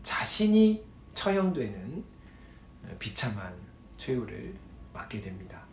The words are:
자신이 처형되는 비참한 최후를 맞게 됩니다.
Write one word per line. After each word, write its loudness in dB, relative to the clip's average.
자신이 6
처형되는 0
비참한 -4
최후를 -4
맞게 -10
됩니다. -12